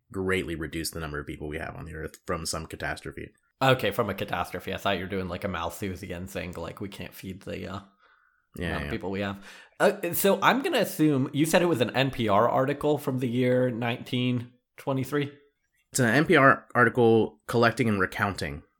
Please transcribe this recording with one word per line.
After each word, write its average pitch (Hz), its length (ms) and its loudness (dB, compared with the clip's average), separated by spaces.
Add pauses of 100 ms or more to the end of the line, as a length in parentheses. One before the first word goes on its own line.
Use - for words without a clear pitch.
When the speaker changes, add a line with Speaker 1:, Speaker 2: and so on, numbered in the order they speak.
(120)
Speaker 1:
greatly 92 440 -2
reduce 80 340 -6
the 85 100 -10
number 73 200 -6
of 71 60 -10
people 78 220 -10
we 76 100 -6
have - 180 -8
on - 80 -12
the 80 100 -12
Earth 78 320 -12
from 82 200 -6
some 80 200 -6
catastrophe. - 600 -10 (340)
Speaker 2:
Okay, 131 280 2
from 104 200 -2
a 95 40 -4
catastrophe. 92 600 -6
I - 20 -6
thought 98 220 -2
you 90 60 -6
were 92 60 -10
doing, 95 180 -6
like, 90 160 -8
a 95 40 -4
Malthusian 87 760 -8
thing, 87 260 -8
like, 85 280 -10
we 101 100 -8
can't - 240 -14
feed - 280 -12
the, 92 300 -10
uh, 95 80 -10 (760)
Speaker 1:
Yeah, 87 100 -4
Speaker 2:
amount 76 140 -4
of 71 40 -6
Speaker 1:
yeah. 73 40 -6
Speaker 2:
people 98 200 -6
we 98 100 -4
have. 98 180 -6 (420)
Uh, 175 320 2
so 196 300 2
I'm 196 180 6
gonna 285 200 -2
assume, 151 520 2
you 143 140 2
said 175 160 4
it - 40 2
was 117 140 2
an 113 160 0
N 135 140 2
P 120 180 -2
R 104 200 6
article 143 500 2
from 131 220 -4
the 127 80 -2
year 127 420 2
nineteen 123 800 -2 (280)
twenty-three? 143 540 -2 (600)
Speaker 1:
It's - 80 -2
an 120 80 6
N 131 180 4
P 175 100 6
R 135 380 6
article 117 720 4
collecting 117 420 2
and 104 120 2
recounting 90 600 -2 (180)